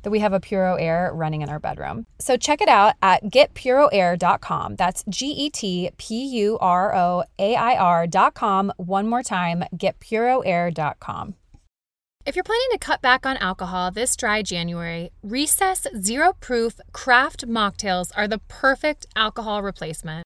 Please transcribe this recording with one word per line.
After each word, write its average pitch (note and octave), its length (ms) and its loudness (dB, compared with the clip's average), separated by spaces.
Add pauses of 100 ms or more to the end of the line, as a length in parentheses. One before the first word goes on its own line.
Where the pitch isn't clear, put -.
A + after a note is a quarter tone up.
that G#3 80 -6
we G#3+ 80 2
have G#3 140 2
a F#3+ 80 2
Puro F#3 340 0
Air E3 400 0
running D#3 280 -4
in C#3+ 60 -6
our D3+ 120 -8
bedroom. - 460 -8 (120)
So B3+ 180 2
check D4 240 -2
it G#4 80 4
out G#3+ 320 6
at F#3+ 300 2
get - 240 4
puro C4 320 4
air F3+ 300 2
dot F3 240 0
com. - 340 -6
That's F#3 340 -2
G C4 220 -4
E C#4+ 180 -4
T F#3 480 -4
P A#3 280 -6 (160)
U G#3 200 0
R F#3 320 2
O F3+ 300 2 (160)
A G3+ 160 2
I A#3+ 220 2
R F3 320 2
dot G3 260 4
com. G3 440 0
One F#3+ 300 -2
more A#3+ 140 -2
time, F3 400 -2 (140)
get - 240 -2
puro A#3+ 400 0
air F3 320 0
dot D3+ 260 -4
com. - 380 -10 (880)
If C#4 80 -6
you're F4+ 80 -2
planning A#4 300 0
to F#4+ 60 0
cut - 220 -2
back B3+ 240 4
on C4 120 -2
alcohol F#3 560 -4
this A3 240 -2
dry G#3+ 260 0
January, E3+ 720 -6 (100)
Recess D4+ 640 0 (100)
Zero B3 440 2
Proof A#3 400 -2 (100)
Craft C4 560 2
Mocktails G3+ 720 -2
are G#3 100 0
the G#3 120 -2 (100)
perfect C#4+ 640 0
alcohol G#3+ 480 -2
replacement. E3 640 -8